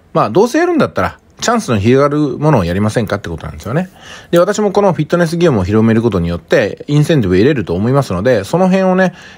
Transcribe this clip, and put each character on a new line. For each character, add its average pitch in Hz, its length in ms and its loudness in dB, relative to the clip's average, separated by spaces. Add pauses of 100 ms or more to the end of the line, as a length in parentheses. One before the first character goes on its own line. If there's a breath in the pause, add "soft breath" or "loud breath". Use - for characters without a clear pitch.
(120)
ま 156 120 0
あ、 107 60 -2
ど 185 160 2
う - 20 -8
せ 302 100 -2
や 349 80 2
る 359 60 -2
ん 330 60 0
だ 160 80 2
っ - 60 -12
た - 80 -4
ら、 87 200 -6 (200)
チ - 80 -2
ャ 233 60 2
ン 226 60 0
ス - 80 -8
の 117 100 0
広 123 240 4
が 147 60 2
る 143 300 -2
も 151 120 0
の 139 80 2
を 90 60 0
や 85 100 -2
り 98 60 -2
ま 107 100 0
せ 120 120 -2
ん 98 40 -4
か 101 100 -4
っ - 40 -10
て - 80 -12
こ 85 80 -8
と 80 100 -14
な 78 60 -10
ん - 20 -18
で 80 60 -16
す - 80 -12
よ 113 40 -6
ね。 185 160 -4 (440 loud breath)
で、 170 80 4
私 196 200 0
も 208 120 0
こ 202 100 2
の 196 120 2
フ 156 80 -4
ィ - 20 -2
ッ - 20 -2
ト 180 100 0
ネ 170 120 0
ス 165 80 -4
ゲ 170 120 2
ー 147 40 4
ム 104 80 2
を 90 40 -2
広 107 220 2
め 113 80 2
る 113 80 2
こ 117 80 0
と 98 80 -2
に 85 80 -2
よ 85 120 -4
っ - 20 -12
て、 - 480 -2
イ 147 100 2
ン 147 60 2
セ 165 100 2
ン 143 60 2
テ 98 80 -2
ィ - 20 -2
ブ 92 60 4
を - 20 4
得 110 80 4
れ 156 80 2
る 107 100 -4
と 85 100 -4
思 101 140 -2
い 127 40 0
ま 139 100 2
す 104 100 -8
の 90 120 -4
で、 120 180 2
そ 160 160 -4
の 185 80 2
辺 190 160 2
を 185 140 0
ね、 185 180 0 (240 loud breath)